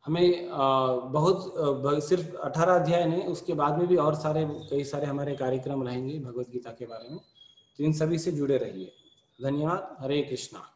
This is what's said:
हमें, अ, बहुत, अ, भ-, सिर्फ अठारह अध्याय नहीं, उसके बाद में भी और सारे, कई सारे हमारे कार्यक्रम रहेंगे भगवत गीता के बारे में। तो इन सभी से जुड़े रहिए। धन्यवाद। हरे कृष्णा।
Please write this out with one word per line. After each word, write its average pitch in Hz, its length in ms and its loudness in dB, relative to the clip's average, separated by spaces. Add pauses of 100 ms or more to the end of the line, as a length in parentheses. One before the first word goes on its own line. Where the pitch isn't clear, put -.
हमें, 175 420 4
अ, 156 80 -6 (400)
बहुत, 151 600 0
अ, 151 140 2
भ-, 139 300 2
सिर्फ 160 340 0
अठारह 170 400 2
अध्याय 170 300 4
नहीं, 165 180 0
उसके 170 320 -4
बाद 151 240 2
में 175 80 2
भी 180 100 6
और 151 180 4
सारे, 156 340 0 (220)
कई 143 140 0
सारे 143 220 -4
हमारे 143 300 -4
कार्यक्रम 131 460 -2
रहेंगे 127 360 -4
भगवत 123 320 -8
गीता 120 200 -8
के 117 160 -12
बारे 113 240 -14
में। 170 100 -12 (580)
तो 143 60 -2
इन 156 80 4
सभी 160 260 0
से 170 140 -2
जुड़े 143 240 2
रहिए। 95 360 -4 (500)
धन्यवाद। 151 580 -2
हरे 139 220 -2
कृष्णा। 113 400 -8 (140)